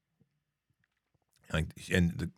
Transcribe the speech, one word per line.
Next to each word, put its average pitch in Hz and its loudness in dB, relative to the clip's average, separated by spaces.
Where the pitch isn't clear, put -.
like, 80 2
and 87 4
the, - -4